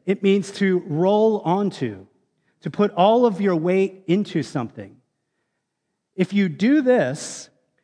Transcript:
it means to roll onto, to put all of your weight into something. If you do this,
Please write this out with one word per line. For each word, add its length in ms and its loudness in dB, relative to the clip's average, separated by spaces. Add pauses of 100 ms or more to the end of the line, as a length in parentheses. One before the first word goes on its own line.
it 180 -2
means 280 0
to 340 0
roll 540 2
onto, 680 -4 (560)
to 80 -10
put 240 0
all 320 4
of 160 -2
your 140 2
weight 520 -2
into 360 -2
something. 520 -10 (1200)
If 180 -2
you 160 2
do 320 2
this, 680 -2 (340)